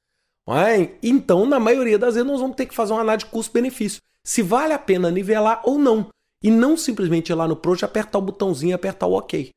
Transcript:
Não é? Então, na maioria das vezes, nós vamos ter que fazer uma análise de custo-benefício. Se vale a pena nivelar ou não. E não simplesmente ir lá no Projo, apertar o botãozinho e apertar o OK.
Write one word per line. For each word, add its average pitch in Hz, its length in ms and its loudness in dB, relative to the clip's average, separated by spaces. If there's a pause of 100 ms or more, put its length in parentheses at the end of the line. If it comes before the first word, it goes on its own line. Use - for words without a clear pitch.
(460)
Não 117 100 -2
é? 196 360 2 (100)
Então, 220 440 2
na 277 120 2
maioria 233 400 2
das 240 160 0
vezes, 240 140 0
nós 277 120 -2
vamos 254 160 -6
ter 262 100 -4
que - 80 -18
fazer 220 180 -2
uma 220 80 -2
análise 220 240 -2
de - 60 -20
custo-benefício. 226 720 -4 (240)
Se - 180 -2
vale 254 300 0
a 285 60 -2
pena 180 320 0
nivelar 214 540 0
ou 269 140 0
não. 226 300 2 (340)
E 214 80 4
não 247 260 4
simplesmente 175 540 -2
ir 175 40 -2
lá 165 140 -2
no 160 80 -2
Projo, 175 280 -2
apertar 214 340 -4
o 202 40 -4
botãozinho 185 480 -4
e 180 40 0
apertar 185 320 -4
o 180 80 2
OK. 165 420 -4